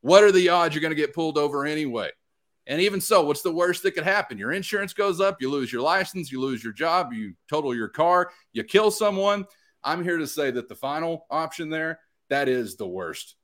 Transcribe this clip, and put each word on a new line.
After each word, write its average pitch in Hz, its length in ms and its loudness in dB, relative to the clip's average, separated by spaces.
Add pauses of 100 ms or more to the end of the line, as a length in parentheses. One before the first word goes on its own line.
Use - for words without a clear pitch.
What 185 240 8
are 202 80 8
the 180 160 6
odds 170 260 2
you're 156 80 -4
gonna 160 120 -2
get 147 200 -2
pulled 160 220 -2
over 143 300 0
anyway?" 135 440 -4 (560)
And 143 140 -4
even 196 200 2
so, 190 240 4
what's 143 180 -2
the 180 100 0
worst 175 300 0
that 190 100 0
could 160 120 -6
happen? 190 340 -2
Your 110 140 -6
insurance 196 420 -6
goes 196 260 0
up, 196 200 0
you 131 100 -2
lose 135 220 -2
your 123 100 -4
license, 170 500 -2
you 131 80 -8
lose 127 240 -4
your 113 80 -8
job, 160 400 -2
you 107 220 -10 (140)
total 147 260 -2
your 113 140 -6
car, 175 420 2 (220)
you 110 120 -6
kill 214 260 4
someone. 202 560 0 (380)
I'm 170 180 -2
here 170 160 -2
to 151 80 -4
say 139 240 -2
that 120 180 -6
the - 60 -16
final 160 560 -6
option 156 400 -6
there, 160 300 -6 (300)
that 143 180 0
is 123 280 -2
the 104 120 -8
worst 87 560 -10